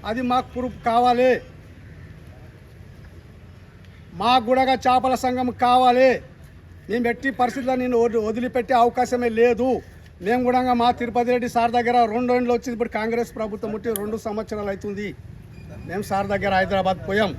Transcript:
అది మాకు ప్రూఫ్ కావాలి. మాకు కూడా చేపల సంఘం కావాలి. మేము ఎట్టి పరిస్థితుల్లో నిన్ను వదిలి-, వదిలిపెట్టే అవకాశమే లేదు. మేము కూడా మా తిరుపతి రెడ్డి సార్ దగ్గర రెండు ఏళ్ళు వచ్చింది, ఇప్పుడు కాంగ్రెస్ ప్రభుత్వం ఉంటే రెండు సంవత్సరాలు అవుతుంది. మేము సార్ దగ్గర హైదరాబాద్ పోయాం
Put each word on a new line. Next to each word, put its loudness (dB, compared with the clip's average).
అది -4
మాకు 0
ప్రూఫ్ -6
కావాలి. 4
మాకు 4
కూడా 4
చేపల 4
సంఘం 0
కావాలి. 6
మేము -2
ఎట్టి -4
పరిస్థితుల్లో 0
నిన్ను 0
వదిలి-, 2
వదిలిపెట్టే -2
అవకాశమే 2
లేదు. 4
మేము 2
కూడా 2
మా 4
తిరుపతి -2
రెడ్డి -2
సార్ 2
దగ్గర 2
రెండు 0
ఏళ్ళు 0
వచ్చింది, -4
ఇప్పుడు -4
కాంగ్రెస్ -4
ప్రభుత్వం -6
ఉంటే -6
రెండు -6
సంవత్సరాలు -6
అవుతుంది. -8
మేము -6
సార్ -2
దగ్గర 0
హైదరాబాద్ 0
పోయాం 0